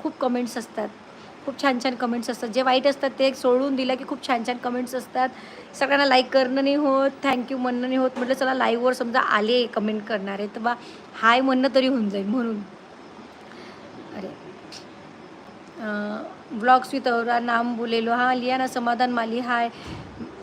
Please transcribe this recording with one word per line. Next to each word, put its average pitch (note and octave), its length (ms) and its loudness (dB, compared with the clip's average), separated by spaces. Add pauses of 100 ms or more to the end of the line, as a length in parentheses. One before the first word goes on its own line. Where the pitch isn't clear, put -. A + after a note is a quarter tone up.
खूप D#4 180 -4
कमेंट्स B3 380 -2
असतात, A3 300 -6 (560)
खूप - 180 -6
छान C4+ 220 4
छान B3+ 100 0
कमेंट्स A#3+ 360 -2
असतात. A#3+ 180 -6
जे A#3 140 0
वाईट B3+ 240 4
असतात C4+ 320 2
ते C4+ 160 4
सोडून C4+ 420 2
दिलं B3+ 180 0
की C4 100 -4
खूप - 220 -8
छान A#3+ 200 0
छान B3 100 -2
कमेंट्स B3 380 -4
असतात. B3+ 340 -2 (500)
सगळ्यांना C#4 280 4
लाईक C4 220 6
करणं C4 340 4
नाही C#4 120 4
होत, C4+ 360 4 (140)
thank B3 260 2
you C4+ 80 -4
म्हणणं B3 220 -2
नाही B3+ 160 0
होत. C4 200 4
म्हटलं B3 180 0
चला C4 200 0
लाईव्हवर A#3+ 380 2
समजा B3 280 0
आले A3+ 460 2
कमेंट G#3+ 360 -2
करणारे G3+ 440 -4
तर G#3 120 -10
बा A#3+ 160 0 (480)
हाय A#3 180 6
म्हणणं C4 340 4
तरी C4 120 6
होऊन A#3+ 220 2
जाईल G3 180 -2
म्हणून. A3+ 300 0 (1600)
अरे, F#3+ 120 -10 (1500)
अ, G#3 360 -4 (400)
vlogs B3+ 420 4
with B3+ 140 2
औरा A#3 260 2
नाम A#3+ 380 0
बोलेलो. A#3 360 0
हां, B3 240 2
लिया B3 200 0
ना C4 100 0
समाधान B3 440 0
माली, A#3 280 -2
हाय. A#3+ 300 0 (760)